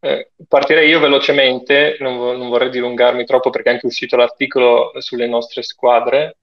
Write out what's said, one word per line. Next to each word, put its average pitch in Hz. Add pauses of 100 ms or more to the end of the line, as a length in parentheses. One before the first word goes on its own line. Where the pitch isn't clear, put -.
Eh, - (160)
partirei 151
io 160
velocemente, 143
non 131
vo-, 123
non 123
vorrei 120
dilungarmi 123
troppo 127
perché 120
è 123
anche 120
uscito 123
l'articolo 123
sulle 120
nostre 117
squadre 123